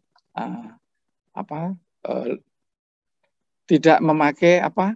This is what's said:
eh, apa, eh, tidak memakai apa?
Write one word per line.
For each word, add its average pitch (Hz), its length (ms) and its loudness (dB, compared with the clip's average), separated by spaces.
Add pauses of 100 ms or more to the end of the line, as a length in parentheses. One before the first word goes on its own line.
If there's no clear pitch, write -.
(380)
eh, 180 300 -12 (680)
apa, 160 400 -10 (340)
eh, 123 300 -6 (1300)
tidak 156 320 4
memakai 156 600 2
apa? 196 340 -2